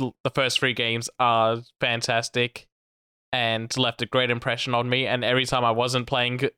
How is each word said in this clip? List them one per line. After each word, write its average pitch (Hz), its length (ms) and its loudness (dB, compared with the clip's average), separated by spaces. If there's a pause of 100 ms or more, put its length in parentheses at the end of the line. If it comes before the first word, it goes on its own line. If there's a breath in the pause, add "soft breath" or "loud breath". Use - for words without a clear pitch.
l-, 127 240 -4
the 135 60 -2
first 127 280 0
three 131 140 0
games 117 460 -2
are 117 400 4 (220)
fantastic 120 840 -2 (680)
and 113 440 -2
left 120 260 -2
a 117 40 -4
great 127 240 0
impression 123 440 -2
on 120 140 0
me. 127 180 0
And 120 180 0
every 127 220 2
time 123 180 0
I 117 80 4
wasn't 123 340 0
playing 123 340 -2 (180)